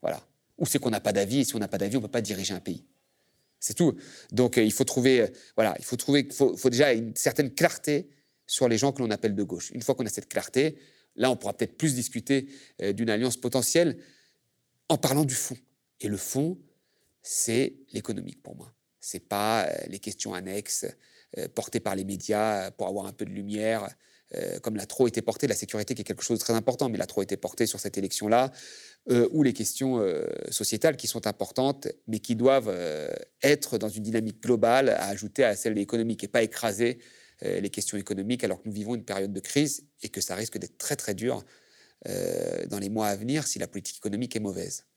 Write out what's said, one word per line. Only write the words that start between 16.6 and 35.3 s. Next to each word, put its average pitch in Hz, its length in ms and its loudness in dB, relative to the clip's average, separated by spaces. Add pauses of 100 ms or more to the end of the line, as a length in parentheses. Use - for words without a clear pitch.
c'est - 520 0 (180)
l'économique 101 500 -8
pour - 140 -16
moi. - 160 -18 (260)
C'est - 300 -10
pas, 104 360 2
euh, 76 80 0 (160)
les 101 100 -10
questions 104 360 -8
annexes, 92 500 -6 (540)
euh, - 100 -6
portées - 320 -4
par 101 160 -2
les 95 80 -4
médias, 101 640 0
euh, 101 40 -8
pour - 180 -6
avoir 98 180 -4
un 101 60 -10
peu 110 120 -8
de 104 60 -12
lumière, 104 580 -2 (460)
euh, - 260 -6
comme 110 160 -4
l'a 101 100 -6
trop - 220 4
été 113 140 -2
portée, - 240 -2
la 110 80 2
sécurité 107 400 -4
qui - 80 -8
est - 20 -6
quelque - 180 -6
chose 117 160 0
de - 60 -4
très 117 100 2
important, 123 340 2
mais 113 100 -2
l'a - 80 -2
trop - 160 -2
été 98 140 -4
portée 107 300 -2
sur - 140 -4
cette - 160 -6
élection-là, 107 560 2 (580)
euh, 120 220 6
ou 156 100 4
les 127 100 4
questions, 123 480 -2
euh, 87 260 0 (240)
sociétales 110 460 2
qui - 100 -8
sont - 200 -4
importantes, 131 640 -2 (200)
mais 110 100 -2
qui 117 180 -2
doivent, 123 320 4
euh, 85 400 -2 (340)
être 139 360 4
dans 107 100 -2
une 107 140 -6
dynamique 113 400 -2
globale 120 480 6
à 95 160 2
ajouter 104 380 0